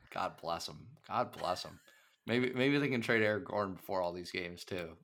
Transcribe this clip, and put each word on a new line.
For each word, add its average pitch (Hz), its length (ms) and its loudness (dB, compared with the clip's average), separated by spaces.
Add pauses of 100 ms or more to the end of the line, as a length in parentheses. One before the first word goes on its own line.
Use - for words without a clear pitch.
(100)
God 87 260 -4
bless 82 320 -4
him. 76 180 -14 (220)
God 120 240 -2
bless 90 320 -2
him. 80 160 -14 (460)
Maybe, 123 260 2
maybe 135 260 4
they 143 100 2
can 123 120 0
trade 113 220 4
Eric 104 240 2
Gordon 98 280 0
before 92 280 -2
all 87 100 0
these 90 200 -8
games, 87 320 -6
too. 85 400 -6